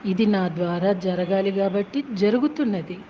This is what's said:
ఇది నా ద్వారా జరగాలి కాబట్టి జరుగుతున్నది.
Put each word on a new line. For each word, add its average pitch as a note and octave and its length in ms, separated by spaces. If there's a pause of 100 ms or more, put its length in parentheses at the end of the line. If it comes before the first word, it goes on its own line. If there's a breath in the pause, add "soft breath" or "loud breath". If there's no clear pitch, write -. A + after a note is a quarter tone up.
ఇది F#3+ 200
నా F#3+ 220
ద్వారా F3 440
జరగాలి F#3 600
కాబట్టి G3+ 600
జరుగుతున్నది. G#3 840 (120)